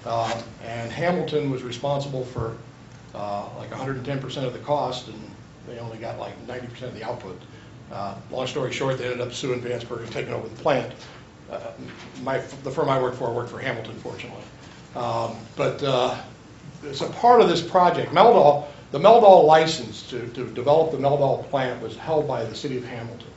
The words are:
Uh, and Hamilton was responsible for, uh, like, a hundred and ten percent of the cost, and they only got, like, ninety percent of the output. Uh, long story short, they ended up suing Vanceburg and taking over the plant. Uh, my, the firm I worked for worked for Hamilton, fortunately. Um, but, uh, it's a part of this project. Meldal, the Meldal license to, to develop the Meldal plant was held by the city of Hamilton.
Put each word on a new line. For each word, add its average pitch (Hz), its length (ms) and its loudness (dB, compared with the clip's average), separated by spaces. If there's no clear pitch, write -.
Uh, 113 360 -2
and 117 260 -8
Hamilton 151 600 -2
was 127 120 -4
responsible 135 640 -4
for, 113 320 -6
uh, 101 300 -6
like, - 140 -14
a 110 40 -10
hundred 131 200 -6
and 123 100 -10
ten 139 140 -4
percent 135 260 -6
of 120 60 -4
the 113 80 -12
cost, 131 480 -2
and 107 120 -14
they 120 120 -14
only 113 200 -12
got, 113 200 -10
like, 113 140 -10
ninety 123 200 -12
percent 120 240 -12
of 104 60 -14
the 110 60 -12
output. 98 360 -10
Uh, 98 220 -8
long 127 160 -6
story 127 260 -4
short, 131 240 -2
they 123 80 -8
ended 123 160 -4
up 120 120 -6
suing 123 280 -4
Vanceburg 120 400 -8
and - 100 -12
taking 123 220 -6
over 110 160 -8
the - 80 -14
plant. - 380 0
Uh, - 80 -10
my, 131 160 -2
the 135 80 -6
firm 147 180 0
I 131 120 2
worked 123 180 -2
for 117 140 -4
worked 120 180 -4
for 110 80 -12
Hamilton, 117 380 -6
fortunately. 110 460 -12
Um, 117 400 -4
but, 139 260 -2
uh, 127 340 2
it's 143 180 -8
a - 80 -4
part 240 320 8
of 175 80 6
this 165 100 2
project. 175 520 2
Meldal, 170 540 8
the 139 80 -4
Meldal 196 460 10
license 156 680 4
to, 113 180 -8
to 117 220 -8
develop 147 420 2
the 139 40 -4
Meldal 139 540 0
plant 123 320 -2
was 110 140 -10
held 156 300 -2
by 117 180 -4
the - 100 -10
city 131 240 -6
of 120 60 -8
Hamilton. 117 520 -12